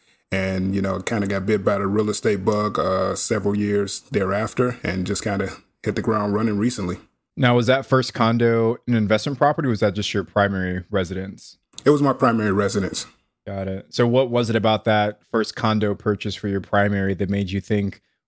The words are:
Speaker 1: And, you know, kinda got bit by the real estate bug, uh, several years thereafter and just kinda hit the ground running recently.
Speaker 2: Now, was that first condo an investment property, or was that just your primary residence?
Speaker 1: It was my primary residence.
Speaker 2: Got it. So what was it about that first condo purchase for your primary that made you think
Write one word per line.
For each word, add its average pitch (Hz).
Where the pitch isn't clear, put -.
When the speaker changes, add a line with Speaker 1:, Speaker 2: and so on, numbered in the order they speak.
Speaker 1:
And, 95
you 98
know, 95
kinda 104
got 98
bit 101
by 101
the 98
real 107
estate 101
bug, 104
uh, 95
several 101
years 101
thereafter 110
and 92
just 98
kinda 98
hit 104
the 101
ground 104
running 107
recently. 101
Speaker 2:
Now, 123
was 117
that 131
first 131
condo 117
an 120
investment 110
property, 151
or 127
was 104
that 101
just 101
your 101
primary 92
residence? 95
Speaker 1:
It 143
was 147
my 139
primary 113
residence. 98
Speaker 2:
Got 98
it. 95
So 123
what 123
was 120
it 110
about 110
that 107
first 113
condo 107
purchase 104
for -
your 98
primary 101
that 90
made 101
you 98
think 101